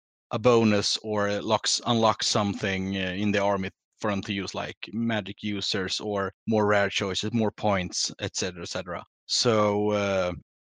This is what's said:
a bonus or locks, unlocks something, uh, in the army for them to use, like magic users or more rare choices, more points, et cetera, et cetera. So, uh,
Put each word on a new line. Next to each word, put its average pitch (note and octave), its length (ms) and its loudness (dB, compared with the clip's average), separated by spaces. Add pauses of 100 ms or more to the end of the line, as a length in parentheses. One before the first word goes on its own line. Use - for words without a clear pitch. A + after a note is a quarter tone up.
(320)
a A#2 60 -2
bonus A2 600 4
or G2+ 420 -2
locks, G#2 460 0
unlocks A2 400 2
something, G2 680 0
uh, F#2 220 -4
in G#2 160 0
the G2+ 80 2
army G2 300 0 (300)
for G#2+ 100 -2
them G2 100 -2
to G#2 140 -6
use, F#2+ 200 -6
like F#2+ 220 -8 (160)
magic A2 500 -4
users G2+ 560 -4
or G2+ 320 -4 (160)
more G#2+ 200 4
rare G2+ 240 2
choices, G#2 420 -2
more A2 200 2
points, F#2+ 680 -2
et - 160 -6
cetera, F2+ 260 -6
et - 60 -10
cetera. F2 340 -8 (240)
So, G#2 640 2
uh, G2 400 0 (320)